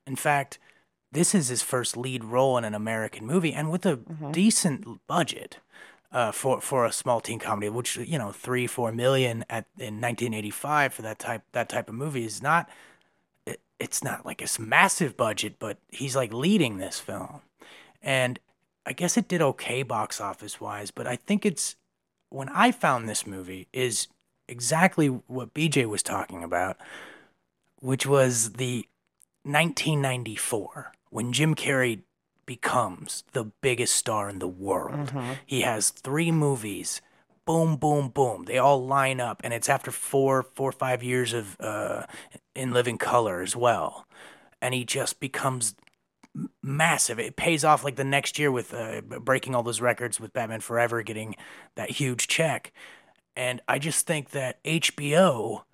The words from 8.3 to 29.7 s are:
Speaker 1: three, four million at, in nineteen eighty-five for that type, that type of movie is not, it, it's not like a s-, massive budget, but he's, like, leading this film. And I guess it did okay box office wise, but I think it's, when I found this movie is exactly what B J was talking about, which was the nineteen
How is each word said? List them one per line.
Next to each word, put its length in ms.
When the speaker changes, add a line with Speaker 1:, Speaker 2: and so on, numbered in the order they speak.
Speaker 1:
three, 340
four 260
million 560
at, 160
in 200
nineteen 360
eighty-five 580
for 80
that 180
type, 220
that 180
type 180
of 60
movie 320
is 160
not, 260
it, 160
it's 240
not 220
like 160
a 20
s-, 140
massive 580
budget, 420
but 200
he's, 260
like, 160
leading 460
this 240
film. 400
And 360
I 80
guess 240
it 100
did 140
okay 420
box 380
office 400
wise, 300
but 160
I 100
think 300
it's, 300
when 220
I 220
found 360
this 180
movie 460
is 360
exactly 580
what 480
B 160
J 160
was 160
talking 420
about, 320
which 240
was 480
the 340
nineteen 560